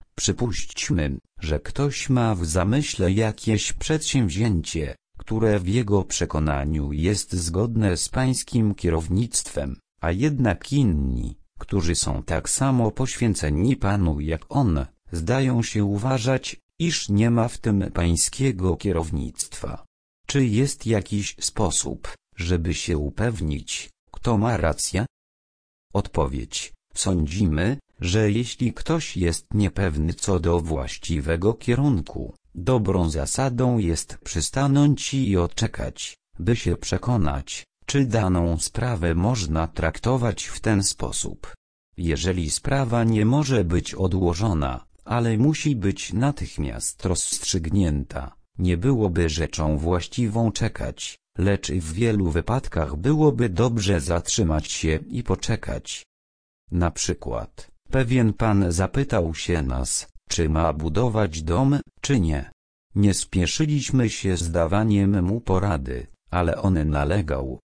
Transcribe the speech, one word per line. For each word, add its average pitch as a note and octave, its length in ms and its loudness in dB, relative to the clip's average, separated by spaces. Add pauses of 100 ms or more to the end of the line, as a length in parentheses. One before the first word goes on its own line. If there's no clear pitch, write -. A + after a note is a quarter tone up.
(140)
Przypuśćmy, - 1040 -2 (200)
że D2+ 220 -2
ktoś - 500 -4
ma A#2 240 4
w F2 120 -2
zamyśle F#2+ 680 2
jakieś A2 600 0
przedsięwzięcie, G2 1200 0 (240)
które G#2+ 420 2
w F2+ 80 -2
jego G2+ 360 2
przekonaniu D2+ 880 -2
jest F2 400 0
zgodne F#2+ 640 0
z - 120 -4
pańskim B2 680 0
kierownictwem, E2 1000 -2 (240)
a E2 120 0
jednak B2+ 600 0
inni, C#2 680 0 (200)
którzy E2+ 360 0
są - 280 -2
tak - 280 -4
samo B2+ 400 2
poświęceni G2 840 0
Panu F#2 440 0
jak D#2 280 -4
on, E2+ 380 2 (260)
zdają A#2+ 500 0
się G#2+ 220 0
uważać, B2 720 -2 (220)
iż E3 300 -2
nie G#2 220 4
ma A#2 180 2
w - 100 -10
tym G2+ 360 0
pańskiego F2+ 800 0
kierownictwa. - 1080 -4 (420)
Czy C3+ 200 2
jest A#2+ 400 0
jakiś G#2 540 -2
sposób, - 760 -2 (220)
żeby E2+ 380 0
się D#2 240 -2
upewnić, D2+ 920 -4 (200)
kto A#2 280 0
ma A2 180 2
rację? F2+ 500 -2 (840)
Odpowiedź. C2+ 800 -2 (220)
Sądzimy, F2+ 840 0 (220)
że G#2 300 2
jeśli A#2 420 -2
ktoś - 440 -4
jest E2+ 380 0
niepewny E2+ 600 0
co F#2+ 260 0
do E2+ 200 2
właściwego D#2+ 920 -2
kierunku, A#2+ 800 -2 (200)
dobrą F#2 560 2
zasadą B2 680 0
jest E2 400 -2
przystanąć C#3 960 2
i B2 220 2
odczekać, - 800 -2 (220)
by A2+ 180 2
się F2 200 0
przekonać, F2 880 -2 (220)
czy C#3 200 2
daną F2+ 520 2
sprawę E2+ 560 -2
można E2+ 540 0
traktować A2+ 760 0
w - 160 -8
ten G#2 220 2
sposób. - 680 -6 (440)
Jeżeli F2 540 0
sprawa A#2+ 540 0
nie A2 220 4
może C3 380 4
być E2+ 300 0
odłożona, F2 880 0 (200)
ale A#2 340 0
musi D3 380 2
być G2 360 -2
natychmiast D#2+ 920 -4
rozstrzygnięta, D#2+ 1300 -2 (240)
nie F2+ 180 2
byłoby F#2 520 2
rzeczą D#2 500 -2
właściwą G#2+ 720 0
czekać, - 680 -6 (200)
lecz F#2+ 340 0
w D#2+ 200 -2
wielu G#2 380 2
wypadkach D#2+ 680 -2
byłoby B2+ 520 4
dobrze G2+ 520 2
zatrzymać D#2+ 720 0
się D#2 260 0 (100)
i - 140 -6
poczekać. - 840 -4 (640)
Na E2+ 200 0
przykład, - 800 -6 (200)
pewien A#2+ 420 4
pan G2+ 400 2
zapytał F#2 640 0
się E2+ 280 -2
nas, B1+ 460 -4 (200)
czy D#2+ 200 0
ma D#2+ 240 2
budować E2 720 0
dom, C3 360 2 (220)
czy C#3 200 2
nie. D#2 300 0 (440)
Nie G2+ 200 6
spieszyliśmy B2+ 960 0
się F#2+ 260 -2
z E2+ 140 -2
dawaniem G2 720 4
mu G#2+ 160 0
porady, D2+ 640 0 (240)
ale F2 320 0
on E2+ 280 2
nalegał, C#2+ 760 -2